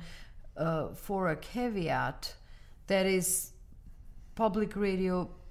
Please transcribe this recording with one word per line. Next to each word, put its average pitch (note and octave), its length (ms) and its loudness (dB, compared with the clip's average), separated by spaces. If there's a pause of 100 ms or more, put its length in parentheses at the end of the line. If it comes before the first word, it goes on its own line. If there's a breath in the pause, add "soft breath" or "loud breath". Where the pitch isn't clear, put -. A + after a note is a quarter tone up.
(560 loud breath)
uh, D#3+ 380 2
for F#3+ 360 2
a - 60 2
caveat E3 1000 0 (540 soft breath)
that F#3+ 180 6
is F#3 460 2 (840)
public G#3+ 400 2
radio F#3 560 2 (200 soft breath)